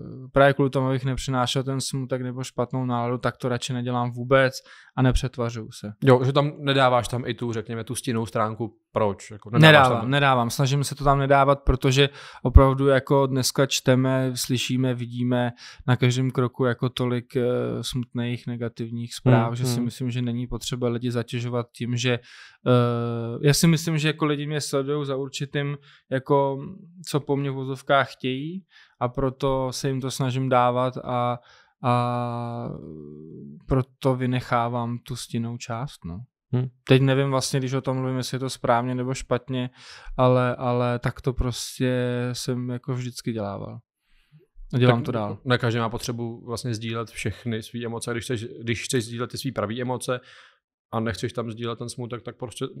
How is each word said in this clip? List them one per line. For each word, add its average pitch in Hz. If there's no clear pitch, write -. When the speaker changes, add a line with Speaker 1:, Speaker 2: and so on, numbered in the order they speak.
Speaker 1:
právě 139
kvůli 139
tomu, 131
abych 131
nepřinášel 127
ten 135
smutek 131
nebo 127
špatnou 127
náladu, 123
tak 120
to 131
radši 120
nedělám 123
vůbec 123
a 135
nepřetvařuju 120
se. 104
Speaker 2:
Jo, 131
že 135
tam 147
nedáváš 135
tam 123
i 120
tu, 117
řekněme, 113
tu 120
stinnou 113
stránku, 110
proč? 104
Jako 107
nedáváš 156
Speaker 1:
Nedávám, 131
Speaker 2:
tam 117
Speaker 1:
nedávám. 135
Snažím 139
se 139
to 143
tam 139
nedávat, 139
protože 135
opravdu 135
jako 139
dneska 135
čteme, 131
slyšíme, 127
vidíme 123
na 123
každém 127
kroku 127
jako 123
tolik, 123
eh, 123
smutných, 120
negativních 117
zpráv, 123
Speaker 2:
Hmm, 117
Speaker 1:
že 123
si 123
Speaker 2:
hmm. 120
Speaker 1:
myslím, 123
že 123
není 120
potřeba 123
lidi 120
zatěžovat 120
tím, 120
že, 123
eh, 120
já 143
si 170
myslím, 165
že 147
jako 156
lidi 147
mě 151
sledujou 143
za 135
určitým, 143
jako, 139
co 151
po 139
mně 139
v -
vozovkách 135
chtějí, 147
a 127
proto 131
se -
jim 131
to 127
snažím 131
dávat 123
a, 123
a 120
proto 131
vynechávám 120
tu -
stinnou 117
část, 120
no. 87
Speaker 2:
Hmm. 127
Speaker 1:
Teď 131
nevím 135
vlastně, 135
když 131
o 135
tom 131
mluvím, 131
jestli 127
je 123
to 131
správně 127
nebo 127
špatně, 127
ale, 127
ale 123
tak -
to 127
prostě 127
jsem 123
jako 123
vždycky 123
dělával. 104
A -
dělám 123
Speaker 2:
Tak 117
Speaker 1:
to 127
dál. 104
Speaker 2:
ne 123
každý 120
má 113
potřebu 117
vlastně 120
sdílet 113
všechny 110
svý 120
emoce. 113
Když 117
chceš, 113
když 117
chceš 120
sdílet 117
ty 123
svý 135
pravý 107
emoce 123
a 117
nechceš 113
tam 117
sdílet 117
ten 120
smutek, 120
tak 120
prostě 127